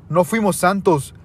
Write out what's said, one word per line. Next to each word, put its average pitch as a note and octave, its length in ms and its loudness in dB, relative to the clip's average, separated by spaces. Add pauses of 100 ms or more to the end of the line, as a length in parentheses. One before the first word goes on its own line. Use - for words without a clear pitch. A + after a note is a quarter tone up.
No E3+ 140 2
fuimos G#3 340 -2
santos, F3+ 560 0 (120)